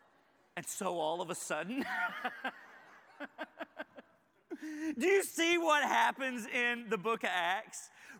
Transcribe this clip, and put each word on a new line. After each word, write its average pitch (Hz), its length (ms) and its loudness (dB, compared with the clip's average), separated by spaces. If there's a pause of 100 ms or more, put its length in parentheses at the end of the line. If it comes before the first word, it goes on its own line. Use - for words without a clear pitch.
(560)
And 170 100 -8
so 180 320 -2
all 160 220 2
of 170 100 -4
a 175 60 -4
sudden, 180 480 -2
<laughs> - 3250 -8
do 285 80 0
you 392 160 6
see 339 340 2
what 302 280 4
happens 240 640 2
in 240 420 0
the 208 100 0
book 226 240 0
of 208 100 2
Acts? 180 580 0 (300)